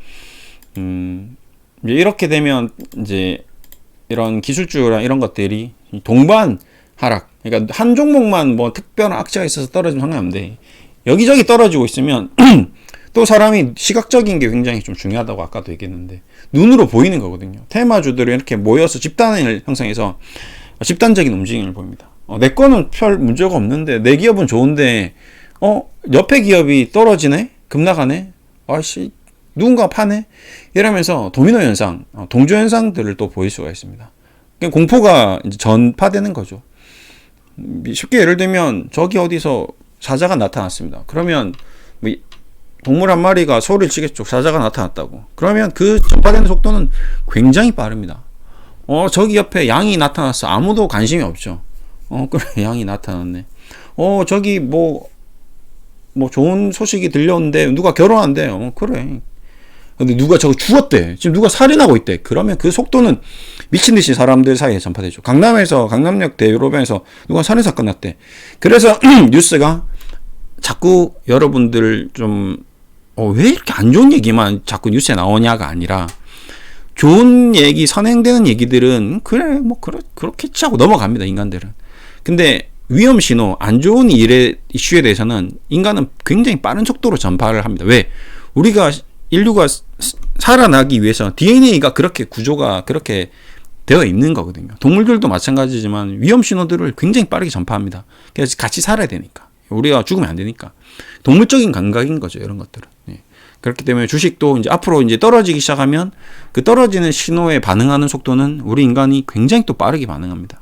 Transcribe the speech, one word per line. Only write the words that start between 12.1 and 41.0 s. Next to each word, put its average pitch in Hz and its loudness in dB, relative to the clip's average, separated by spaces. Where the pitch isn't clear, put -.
<clears throat> - 4
또 226 2
사람이 208 2
시각적인 214 -2
게 127 -2
굉장히 120 -4
좀 101 -12
중요하다고 107 -8
아까도 90 -12
얘기했는데, 90 -16
눈으로 208 6
보이는 147 2
거거든요. 95 -12
테마주들이 143 0
이렇게 127 -4
모여서 120 0
집단을 156 -2
형성해서 113 -6
집단적인 180 2
움직임을 95 -6
보입니다. 92 -18
어, 107 -10
내 131 4
거는 262 4
별 202 0
문제가 143 0
없는데, 131 -2
내 123 4
기업은 196 0
좋은데, 123 0
어, 202 -2
옆에 190 4
기업이 147 2
떨어지네? 202 2
급락하네? 160 -2
아이씨, 156 -8
누군가 226 2
파네? 214 -4
이러면서 180 -2
도미노 208 4
현상, 101 -2
어, 104 -16
동조 139 4
현상들을 208 -2
또 104 -6
보일 95 -4
수가 82 -12
있습니다. 95 -20
그러니까 170 -6
공포가 165 4
이제 101 -10
전파되는 175 0
거죠. 104 -14
음, - -12
쉽게 - -4
예를 180 2
들면 175 -4
저기 180 -2
어디서 160 -4
사자가 165 -4
나타났습니다. 92 -6